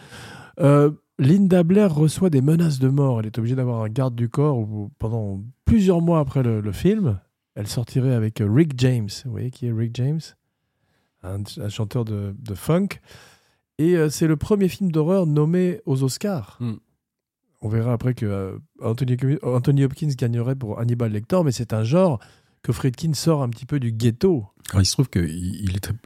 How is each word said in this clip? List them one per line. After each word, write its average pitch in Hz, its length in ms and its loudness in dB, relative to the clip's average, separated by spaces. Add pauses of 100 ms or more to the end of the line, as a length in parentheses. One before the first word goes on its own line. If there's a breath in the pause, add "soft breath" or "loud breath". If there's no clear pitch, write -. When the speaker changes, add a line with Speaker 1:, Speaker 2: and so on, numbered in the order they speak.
(600 loud breath)
Speaker 1:
Euh, 147 320 6 (280)
Linda 180 440 6
Blair 190 300 4
reçoit 160 360 2
des 139 120 4
menaces 156 380 2
de 131 100 4
mort. 135 300 2
Elle 107 60 -2
est 107 140 -10
obligée 117 160 0
d'avoir 123 260 -2
un 107 80 -4
garde 123 260 -2
du 117 140 -2
corps 143 300 0
où, 107 400 -6
pendant 107 420 -6 (240)
plusieurs 190 360 4
mois 170 180 2
après 135 240 0
le, 113 180 0
le 104 100 -4
film, 170 480 0 (360)
elle 101 120 -8
sortirait 127 460 -2
avec, 110 280 -2
euh, 101 100 2
Rick 147 260 4
James. 123 320 0 (160)
Vous 127 60 -10
voyez 107 180 -8
qui 127 160 -10
est 120 60 -4
Rick 113 240 -4
James ? 139 240 -2 (1040)
Un, 95 160 -8 (200)
un 104 100 -6
chanteur 110 360 -4
de, 101 320 -6
de 107 160 -10
funk. 180 360 0 (880 soft breath)
Et, 175 180 2
euh, 156 120 2
c'est 165 180 0
le 156 100 2
premier 202 300 2
film 180 240 -2
d'horreur 170 340 2
nommé 160 600 0
aux 135 180 0
Oscars. 135 560 -4
Speaker 2:
Hmm. 117 160 -6 (840)
Speaker 1:
On 110 80 -6
verra 113 240 0
après 123 200 -2
que, 117 120 -6
euh, 98 260 -4 (300)
Anthony, 123 360 0 (240)
Anthony 131 420 2
Hopkins 143 320 -2
gagnerait 120 400 -2
pour 117 240 -8
Hannibal 117 320 0
Lecter, 107 320 -2
mais 143 80 0
c'est 117 220 -6
un 110 100 0
genre 151 360 2 (420 soft breath)
que - 100 -2
Friedkin 143 420 -2
sort 147 280 0
un 123 80 -2
petit 117 160 -10
peu 147 140 -2
du 117 120 -2
ghetto. 117 540 2 (240)
Speaker 2:
Alors, 101 120 2
il 92 40 4
se - 80 0
trouve 139 160 0
qu'il, 90 140 0 (400)
il 95 140 -2
était, - 140 -6 (140)